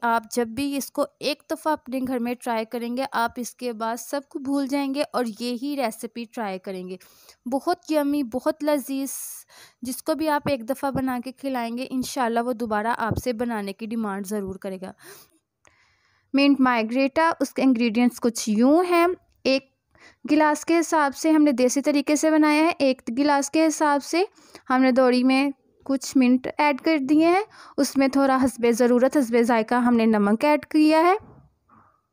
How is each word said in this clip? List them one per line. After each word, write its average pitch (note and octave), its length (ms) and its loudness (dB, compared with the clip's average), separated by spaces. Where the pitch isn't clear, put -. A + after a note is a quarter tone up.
आप A3+ 280 0
जब A#3+ 220 -2
भी C#4 220 -4
इसको C#4 300 -4
एक C#4+ 200 -4
दफ़ा D4+ 200 -2
अपने C4+ 280 -6
घर C4 180 -4
में A#3+ 180 -6
ट्राई A3+ 300 -6
करेंगे A#3+ 480 -6
आप A#3 240 -4
इसके B3 360 -10
बाद A3+ 240 -6
सबको C#4+ 420 -10
भूल C#4 280 -4
जाएंगे C#4 360 -4
और A#3 260 -4
यही B3 460 -6
रेसिपी A#3 500 -8
ट्राई G3+ 320 -8
करेंगे। F#3 400 -12
बहुत C#4 440 -4
यम्मी, D4 340 0
बहुत D4 400 -4
लजीज, C4+ 480 -2
जिसको C4 300 -4
भी D4+ 140 -4
आप D4 200 -2
एक C4 180 -2
दफ़ा C4+ 240 -4
बना C4 300 -4
के B3+ 120 -10
खिलाएंगे A#3+ 520 -6
इंशाल्लाह A#3+ 600 -2
वो B3 100 -2
दोबारा G#3+ 400 -2
आपसे A3+ 400 -2
बनाने G#3+ 380 -4
की A3+ 140 -12
डिमांड G#3 400 -4
ज़रूर F#3+ 300 -6
करेगा। F#3+ 360 -12
मिंट C#4 260 4
मार्गरेटा, B3+ 720 2
उसके - 300 -4
इंग्रेडिएंट्स A#3+ 560 2
कुछ A#3 300 -4
यूँ C4 360 4
हैं। F4 240 2
एक C4+ 260 0
गिलास D4+ 400 2
के E4 120 2
हिसाब D4+ 380 0
से - 160 0
हमने D4+ 240 4
देसी B3 260 0
तरीके D4 360 2
से D#4 140 2
बनाया D4+ 320 4
है, E4 100 4
एक C4 380 0
गिलास C#4 380 0
के D#4+ 160 2
हिसाब D4+ 380 2
से F4 240 -2
हमने C4 240 4
दौड़ी B3 320 4
में C4+ 280 2
कुछ - 300 -2
मिंट B3+ 300 4
ऐड D4 200 2
कर D#4+ 200 2
दिए D4+ 260 4
हैं, F#4 180 2
उसमें C4+ 320 2
थोड़ा C4+ 260 2
हस्बे A#3+ 360 0
ज़रूरत, A#3+ 440 2
हस्बे A#3 280 2
जायका A3+ 360 2
हमने A#3+ 260 4
नमक G#3+ 380 2
ऐड D4 220 2
किया D#4 340 4
है। F4 160 4